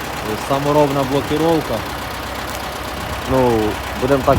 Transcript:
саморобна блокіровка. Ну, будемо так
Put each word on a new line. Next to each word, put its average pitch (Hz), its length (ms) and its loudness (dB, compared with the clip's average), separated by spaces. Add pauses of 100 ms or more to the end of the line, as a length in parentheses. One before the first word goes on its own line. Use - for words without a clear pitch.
(500)
саморобна 143 640 4
блокіровка. 151 640 2 (1600)
Ну, 127 200 4 (500)
будемо 135 240 2
так 135 140 4